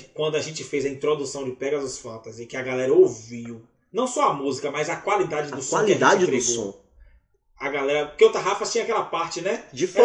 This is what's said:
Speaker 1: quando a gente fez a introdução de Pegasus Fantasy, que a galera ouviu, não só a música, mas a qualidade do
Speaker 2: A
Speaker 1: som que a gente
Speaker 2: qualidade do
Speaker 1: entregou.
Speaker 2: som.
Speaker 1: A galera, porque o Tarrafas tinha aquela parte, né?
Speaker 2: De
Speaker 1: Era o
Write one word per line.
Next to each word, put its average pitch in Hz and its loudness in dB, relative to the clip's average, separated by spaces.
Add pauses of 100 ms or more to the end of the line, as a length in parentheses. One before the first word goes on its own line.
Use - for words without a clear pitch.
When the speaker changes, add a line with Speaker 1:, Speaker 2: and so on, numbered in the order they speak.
(160)
Speaker 1:
quando 151 0
a 147 0
gente 151 -8
fez 135 -2
a 139 0
introdução 139 -4
de 127 -6
Pegasus 139 -4
Fantasy, 113 -14
que 135 -12
a 127 -6
galera 127 0
ouviu, 117 2 (320)
não 247 0
só 285 2
a 151 2
música, 139 -4
mas 151 -4
a 160 -4
qualidade 160 -2
do 127 -6
Speaker 2:
A 104 -8
Speaker 1:
som - -8
que 160 0
a 208 2
gente 156 4
Speaker 2:
qualidade 180 4
do 131 2
Speaker 1:
entregou. 113 -2
Speaker 2:
som. - -20 (720)
Speaker 1:
A 139 -6
galera, 143 0
porque - 6
o 220 8
Tarrafas 202 -2
tinha 226 0
aquela 214 0
parte, 165 -6
né? 208 -4
Speaker 2:
De 131 -6
Speaker 1:
Era 185 0
o - -10